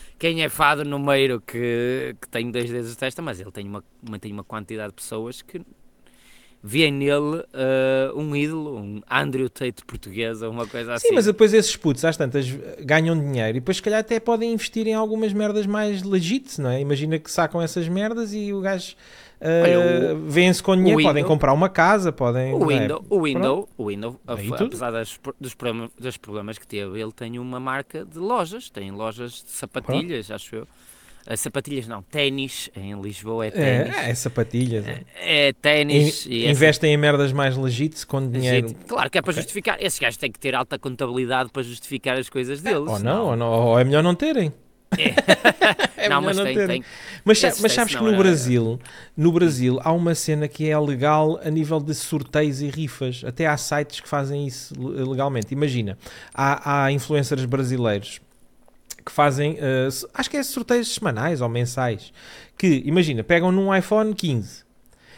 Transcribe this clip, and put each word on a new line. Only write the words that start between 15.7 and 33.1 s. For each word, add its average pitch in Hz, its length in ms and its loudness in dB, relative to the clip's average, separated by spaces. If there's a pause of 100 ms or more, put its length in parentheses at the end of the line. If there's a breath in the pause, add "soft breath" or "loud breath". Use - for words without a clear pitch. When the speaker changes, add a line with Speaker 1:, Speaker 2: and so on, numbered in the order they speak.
Speaker 2:
legit, 196 560 -2
não 131 120 0
é? 131 100 0
Imagina 147 380 0
que - 120 -14
sacam 170 300 0
essas 165 260 -4
merdas 214 460 -4
e 208 180 -6
o 196 80 -4
gajo, 190 360 -4 (440 loud breath)
eh, 165 220 2 (180)
Speaker 1:
Olha, 175 360 2
o, 156 120 -6
Speaker 2:
vêem-se 180 340 6
com 190 140 4
dinheiro, 180 240 6
Speaker 1:
o 156 40 6
Speaker 2:
podem 147 200 4
Speaker 1:
Window, 185 120 0
Speaker 2:
comprar 135 180 4
uma 175 160 4
casa, 185 420 4
podem, 127 420 0
Speaker 1:
o 160 60 2
Speaker 2:
não 160 120 2
é? 135 80 4
Speaker 1:
Window, - 280 -2
o 196 160 2
Window, 135 340 2
Speaker 2:
Pronto. 196 200 -6
Speaker 1:
o 110 100 -6
Window, 107 400 -6
Speaker 2:
Aí 123 60 -4
Speaker 1:
af-, 104 240 -6
Speaker 2:
tudo. 208 80 2
Speaker 1:
apesar 127 260 -6
das 113 240 -6
pro-, - 240 -12
dos 127 140 -10
problem-, 117 440 -8
dos 123 200 -10
problemas 104 400 -10
que - 100 -20
teve, 101 320 -8
ele 110 120 -8
tem 117 260 -12
uma 127 220 -10
marca 131 440 -8
de 156 140 -20
lojas, 196 540 -6
tem 98 200 -12
lojas 110 540 -10
de - 60 -18
sapatilhas, 135 760 -6
Speaker 2:
Pronto. 107 160 -12
Speaker 1:
acho - 140 -16
eu. 113 120 -12 (640 soft breath)
Eh, 113 60 -6
sapatilhas 135 540 -6
não, 104 140 -12
ténis, 135 720 -4
em 101 280 -10
Lisboa 104 440 -6